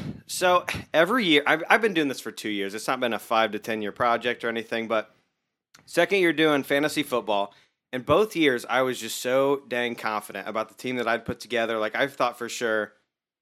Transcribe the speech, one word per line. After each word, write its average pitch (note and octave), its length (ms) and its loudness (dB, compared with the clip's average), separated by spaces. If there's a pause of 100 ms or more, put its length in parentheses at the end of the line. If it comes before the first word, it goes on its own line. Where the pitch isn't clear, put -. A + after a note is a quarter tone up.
(260)
so F3+ 380 2 (280)
every F#3+ 320 4
year, D3 220 6
I've, D#3 220 2
I've A3 140 8
been G#3+ 120 0
doing D#3+ 140 2
this B2 120 -6
for A2+ 100 -10
two - 180 -10
years. G2 260 -4
It's A2 120 -8
not C3 140 -2
been A#2+ 120 0
a G#2 60 -2
five A2 340 2
to G#2+ 60 -6
ten A2 240 -4
year G2+ 100 -4
project A#2+ 520 0
or A#2+ 40 -2
anything, A2+ 380 -4
but A2 260 -2 (760)
second F3 340 2
year E3+ 120 4
doing D3+ 300 4
fantasy D3 400 0
football, G#2 500 -2 (400)
and B2+ 140 -8
both F#3+ 300 2
years C3+ 340 2
I B2+ 120 2
was B2+ 180 -2
just A2 200 -8
so C3+ 480 2
dang A#2+ 280 -2
confident G#2 520 -6
about A2 200 -4
the - 60 -20
team B2+ 220 -6
that A#2 120 -2
I'd A#2 160 -2
put B2 160 -8
together. A2+ 380 -2
Like, G#2+ 180 -2
I C3 100 2
thought C3 320 -2
for A#2 100 -8
sure, A2 440 -2 (500)